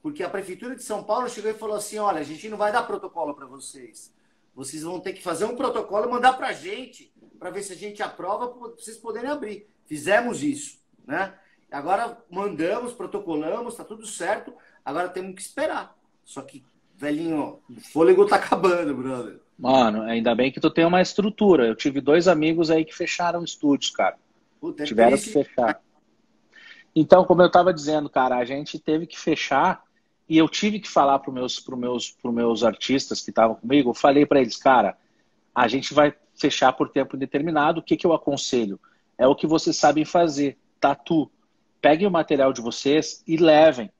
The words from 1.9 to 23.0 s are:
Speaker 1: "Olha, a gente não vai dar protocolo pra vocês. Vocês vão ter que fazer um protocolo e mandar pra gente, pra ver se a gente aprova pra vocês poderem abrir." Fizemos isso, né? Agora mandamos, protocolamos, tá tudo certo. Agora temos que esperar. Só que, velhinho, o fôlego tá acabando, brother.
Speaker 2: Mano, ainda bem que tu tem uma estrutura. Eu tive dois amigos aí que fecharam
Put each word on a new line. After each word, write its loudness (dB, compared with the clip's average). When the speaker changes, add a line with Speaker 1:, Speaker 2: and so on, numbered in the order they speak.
Speaker 1:
"Olha, -2
a -8
gente -14
não -12
vai -2
dar -2
protocolo -8
pra -18
vocês. -20
Vocês -14
vão -10
ter -10
que -18
fazer -4
um -4
protocolo -4
e -4
mandar 2
pra -6
gente, -14
pra -12
ver -10
se -14
a -16
gente -14
aprova -8
pra -16
vocês -20
poderem -10
abrir." -10
Fizemos -2
isso, -6
né? -6
Agora -4
mandamos, -6
protocolamos, -8
tá -18
tudo -18
certo. -8
Agora -6
temos -10
que -18
esperar. -8
Só -16
que, -20
velhinho, -6
o -20
fôlego 8
tá 2
acabando, 0
brother. -8
Speaker 2:
Mano, 2
ainda 0
bem 0
que -12
tu 2
tem 2
uma 4
estrutura. 4
Eu 0
tive -4
dois 4
amigos 2
aí 2
que -20
fecharam -4